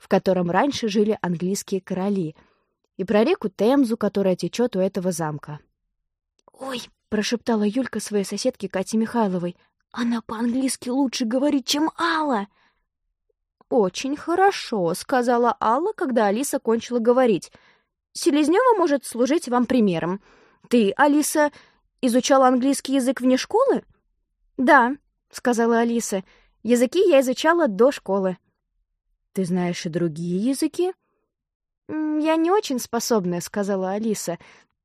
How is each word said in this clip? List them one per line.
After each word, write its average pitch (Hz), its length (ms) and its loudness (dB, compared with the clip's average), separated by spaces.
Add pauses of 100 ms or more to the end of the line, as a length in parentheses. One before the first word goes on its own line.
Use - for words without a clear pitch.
в - 80 -20
котором 180 420 2
раньше 233 380 0
жили 208 340 0
английские 175 580 -4
короли, 185 540 -4 (640)
и 196 80 -6
про 214 180 2
реку 285 260 0
Темзу, 233 480 2
которая 196 380 0
течет 233 400 -4
у 190 60 0
этого 185 320 -2
замка. 151 480 -8 (920)
"Ой", — 262 300 -10 (260)
прошептала 220 540 -2
Юлька 220 380 -2
своей 202 240 -2
соседке 202 440 -4
Кате 190 300 -4
Михайловой, 196 580 -2 (360)
"она 233 300 -4
по-английски 247 640 -4
лучше 254 360 -2
говорит, 262 420 0
чем 302 300 0
Алла". 311 520 -2 (1200)
"Очень 262 480 -2
хорошо", — 320 800 0
сказала 240 640 0
Алла, 302 320 0
когда 240 340 0
Алиса 233 320 -2
кончила 233 400 -2
говорить. 240 540 2 (600)
"Селезнева 339 640 4
может 285 260 0
служить 247 420 0
вам 240 200 0
примером. 190 560 0 (480)
Ты, 220 260 4
Алиса, 294 540 2 (500)
изучала 254 480 4
английский 262 460 0
язык 262 260 0
вне 254 160 2
школы?" 415 480 0 (720)
"Да", — 269 400 4 (340)
сказала 233 500 0
Алиса, — 233 440 -2 (380)
"языки 247 440 2
я 294 140 6
изучала 302 480 2
до 226 240 2
школы". 190 460 -4 (960)
"Ты 190 100 -4
знаешь 175 400 -4
и 175 60 -8
другие 175 480 -4
языки?" 294 560 -2 (920)
"М, 311 320 -4
я 311 160 0
не 330 140 0
очень 381 280 0
способная", — 196 640 -2
сказала 190 480 -4
Алиса. 202 480 -4 (460)